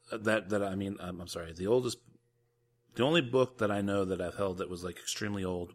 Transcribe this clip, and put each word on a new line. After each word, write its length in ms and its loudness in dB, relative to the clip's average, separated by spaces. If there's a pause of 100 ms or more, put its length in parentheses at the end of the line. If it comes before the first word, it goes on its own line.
(120)
that, 380 0
that, 120 2
I 140 -2
mean, 240 -2
I'm, 200 -8
I'm 80 -12
sorry. 240 -8
The 140 -4
oldest, 320 2 (960)
the 80 2
only 200 6
book 360 2
that 140 2
I 80 0
know 240 2
that 160 -2
I've 160 -4
held 220 -2
that 120 -4
was, 140 -6
like, 140 -6
extremely 460 -4
old 300 -2